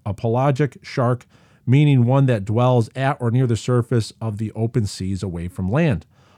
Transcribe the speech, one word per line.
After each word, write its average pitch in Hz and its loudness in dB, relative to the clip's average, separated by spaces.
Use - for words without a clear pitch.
a 101 -4
pelagic 131 -2
shark, 123 -2
meaning 135 4
one 135 4
that 110 0
dwells 117 2
at 135 -2
or 120 -2
near 127 2
the 117 0
surface 120 0
of 110 -6
the 104 -6
open 113 -2
seas 95 -6
away 85 -6
from 92 -6
land. 131 0